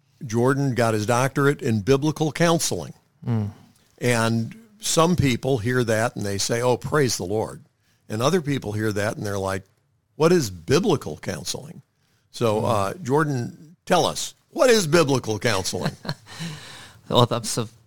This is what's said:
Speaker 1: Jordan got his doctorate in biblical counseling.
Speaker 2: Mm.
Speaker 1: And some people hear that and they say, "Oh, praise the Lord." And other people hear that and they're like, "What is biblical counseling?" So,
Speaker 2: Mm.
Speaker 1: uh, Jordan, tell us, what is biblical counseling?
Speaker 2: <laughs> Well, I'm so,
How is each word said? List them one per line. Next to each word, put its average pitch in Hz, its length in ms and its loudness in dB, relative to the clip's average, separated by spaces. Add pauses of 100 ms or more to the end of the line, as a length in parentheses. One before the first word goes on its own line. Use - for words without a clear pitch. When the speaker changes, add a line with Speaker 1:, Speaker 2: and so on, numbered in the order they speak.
(240)
Speaker 1:
Jordan 127 520 0
got 117 180 2
his 104 140 -2
doctorate 135 560 2
in 110 180 0
biblical 139 500 2
counseling. 160 640 0 (340)
Speaker 2:
Mm. 110 220 0 (480)
Speaker 1:
And 113 560 0 (260)
some 165 360 2
people 131 420 0
hear 123 260 0
that 110 320 0
and 107 80 -6
they 101 140 -4
say, 117 240 -2
"Oh, 123 160 2
praise 139 400 0
the 95 80 -6
Lord." 92 400 -6 (420)
And 107 140 -6
other 160 200 2
people 131 320 -4
hear 107 200 -2
that 104 240 -2
and 104 80 -8
they're 101 140 -4
like, 95 240 -4 (540)
"What 160 140 4
is 151 200 2
biblical 117 640 0
counseling?" - 640 -10 (480)
So, 110 320 0
Speaker 2:
Mm. - 40 -2
Speaker 1:
uh, 101 360 0
Jordan, 139 760 -2 (120)
tell 170 180 4
us, - 280 -4 (160)
what 302 200 2
is 214 180 4
biblical 135 500 2
counseling? 98 640 -2
Speaker 2:
<laughs> - 1080 -14
Well, 120 200 4
I'm 117 140 -2
so, 117 260 -4 (180)